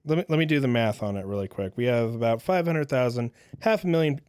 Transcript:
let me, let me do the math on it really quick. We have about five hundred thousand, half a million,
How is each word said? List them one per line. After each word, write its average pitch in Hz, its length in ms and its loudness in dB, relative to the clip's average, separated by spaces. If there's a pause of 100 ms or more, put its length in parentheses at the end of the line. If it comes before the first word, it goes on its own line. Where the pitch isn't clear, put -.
let 156 140 0
me, 175 100 0
let 156 100 2
me 160 80 2
do 151 140 2
the 135 80 2
math 113 340 2
on 101 140 -2
it 95 100 -8
really 98 220 -4
quick. 95 280 -6
We 120 80 -2
have 117 300 0
about 117 280 0
five 180 240 0
hundred 156 220 0
thousand, 120 440 -2 (280)
half 220 240 0
a - 20 -4
million, 160 420 2